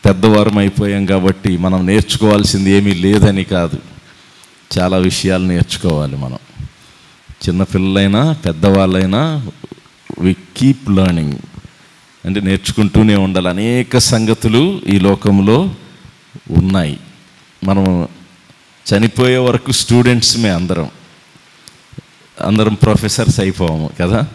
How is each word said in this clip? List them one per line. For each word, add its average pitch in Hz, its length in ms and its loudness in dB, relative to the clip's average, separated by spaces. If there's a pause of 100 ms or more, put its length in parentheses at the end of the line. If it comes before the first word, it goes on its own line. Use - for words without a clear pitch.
పెద్దవారం 104 540 2
అయిపోయాం 101 480 0
కాబట్టి 92 500 0
మనం 92 300 0
నేర్చుకోవాల్సింది 101 840 0
ఏమీ 101 240 4
లేదని 98 500 2
కాదు, 87 340 -4 (1000)
చాలా 92 180 0
విషయాలు 92 500 -2
నేర్చుకోవాలి 80 720 -2
మనం. 65 220 -10 (920)
చిన్నపిల్లలైనా 98 1120 0
పెద్దవాళ్ళైనా 95 1040 0 (720)
we 90 120 0 (260)
keep 131 200 2 (100)
learning, 87 460 0 (920)
అంటే 98 160 -4
నేర్చుకుంటూనే 104 760 2
ఉండాలి. 92 320 0
అనేక 120 500 -2
సంగతులు 113 880 0
ఈ 98 120 2
లోకంలో 98 760 2 (760)
ఉన్నాయి. 85 500 0 (640)
మనం 95 440 0 (800)
చనిపోయే 127 520 0
వరకు 123 340 0
స్టూడెంట్స్మే 120 760 2
అందరం, 87 420 -4 (1500)
అందరం 107 320 0
ప్రొఫెసర్స్ 107 680 0
అయిపోము 82 500 -2 (100)
కదా. 107 340 -2